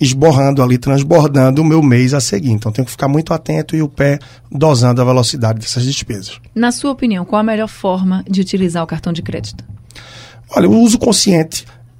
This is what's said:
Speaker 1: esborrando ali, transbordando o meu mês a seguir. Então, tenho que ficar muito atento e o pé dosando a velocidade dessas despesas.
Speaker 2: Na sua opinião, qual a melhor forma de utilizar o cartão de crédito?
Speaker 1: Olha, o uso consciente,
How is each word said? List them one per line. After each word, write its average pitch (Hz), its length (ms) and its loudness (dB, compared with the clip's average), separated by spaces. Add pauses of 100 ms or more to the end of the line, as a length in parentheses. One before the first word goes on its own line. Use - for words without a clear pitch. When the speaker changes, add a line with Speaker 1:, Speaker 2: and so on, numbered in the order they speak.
Speaker 1:
esborrando 139 640 2
ali, 123 160 4
transbordando 139 840 2
o - 20 2
meu 156 180 4
mês 127 300 4
a 143 80 0
seguir. 156 320 -4
Então, 107 180 -2
tenho 127 140 -2
que 123 60 -10
ficar - 180 -4
muito 156 240 -2
atento 156 420 -4
e 156 80 0
o 147 60 -2
pé 143 300 0 (340)
dosando 127 480 2
a 123 40 2
velocidade 120 540 0
dessas 120 260 -6
despesas. 117 540 -8 (160)
Speaker 2:
Na 240 160 0
sua 277 200 -4
opinião, 226 340 -4
qual 208 160 -2
a 214 40 0
melhor 220 240 -2
forma 185 600 -2
de 196 140 0
utilizar 180 420 -2
o - 20 -8
cartão 165 260 -6
de 165 100 -8
crédito? - 420 -12 (920)
Speaker 1:
Olha, 175 140 2
o 214 120 4
uso 233 180 4
consciente, 185 680 0 (340)